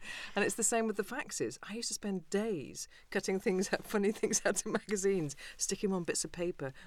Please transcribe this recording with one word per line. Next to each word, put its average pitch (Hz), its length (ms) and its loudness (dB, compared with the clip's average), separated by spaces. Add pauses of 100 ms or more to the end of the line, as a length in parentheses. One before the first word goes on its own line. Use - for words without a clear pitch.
(360)
And 208 100 4
it's - 100 2
the 226 80 0
same 226 240 4
with 208 100 0
the 208 60 0
faxes. 220 540 -2 (100)
I 202 60 -8
used 233 140 -4
to - 80 -2
spend 190 340 -4
days 196 580 -2 (220)
cutting 190 300 2
things 190 340 2
out, - 140 -2
<laughs> - 80 -6
funny 202 160 6
things - 340 2
out - 200 2
of 220 60 -4
magazines, 196 640 2 (220)
sticking 196 320 0
'em 196 60 2
on 175 80 0
bits - 200 0
of 160 80 -4
paper, 170 420 -4 (140)